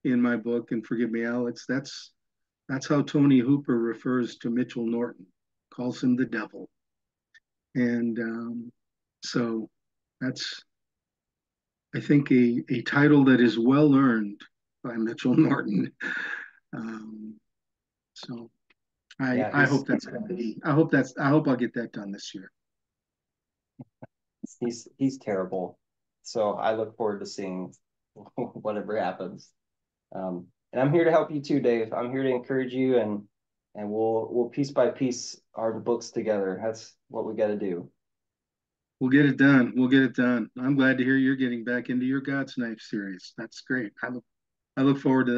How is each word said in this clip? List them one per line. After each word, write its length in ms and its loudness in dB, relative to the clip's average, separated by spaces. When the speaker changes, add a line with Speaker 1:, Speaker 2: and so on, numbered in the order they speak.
Speaker 1:
in 180 2
my 140 2
book, 360 -4
and 140 -4
Forgive 260 -2
Me, 120 -2
Alex, 420 -4
that's, 460 -8
that's 200 -6
how 160 4
Tony 360 6
Hooper 400 2
refers 600 -2
to 100 -6
Mitchell 360 -2
Norton, 420 -4
calls 300 -6
him 140 4
the 80 0
devil. 440 -8
And, 460 0
um, 520 -8
so 460 -4
that's, 420 -6
I 60 -4
think, 300 4
a, 380 4
a 120 -2
title 440 6
that 140 8
is 180 4
well 380 6
earned 460 2
by 120 -8
Mitchell 400 -2
<laughs> 20 2
Norton. 540 2
Um, 600 -12
so 360 -14
I, 160 0
Speaker 2:
Yeah, 180 0
Speaker 1:
I 80 4
Speaker 2:
he's 80 4
Speaker 1:
hope 180 0
that's 180 0
gonna 220 -10
be, 360 -6
I 80 0
hope 200 4
that's, 280 2
I 100 0
hope 180 4
I'll 80 2
get 200 -4
that 160 -6
done 200 -10
this 220 -14
year. 180 -18
Speaker 2:
He's, 280 -8
he's 200 -2
terrible. 600 -6
So 300 -2
I 220 -2
look 220 -6
forward 220 -2
to 60 -10
seeing 480 -8
<laughs> 200 -20
whatever 640 -6
happens. 520 -6
Um, 320 -6
and 100 -2
I'm 100 2
here 120 4
to 80 4
help 200 2
you 100 -6
too, 180 -2
Dave. 340 0
I'm 180 -4
here 120 -4
to 60 0
encourage 440 -2
you, 240 2
and, 260 -2
and 140 -8
we'll, 420 -2
we'll 180 0
piece 220 -4
by 180 2
piece 500 -6
our 260 -4
books 320 -4
together. 520 -2
That's 300 -8
what 160 -6
we 100 -8
gotta 200 0
do. 340 -6
Speaker 1:
We'll 100 0
get 160 6
it 120 2
done. 380 6
We'll 140 4
get 140 6
it 120 0
done. 340 0
I'm 160 0
glad 220 4
to 60 0
hear 140 2
you're 180 2
getting 280 -2
back 260 -4
into 160 -2
your 160 -2
God's 360 -6
Knife 240 -6
series. 560 -10
That's 240 -16
great. 320 -6
I 60 -8
look, 140 -10
I 60 0
look 180 4
forward 280 2
to 100 2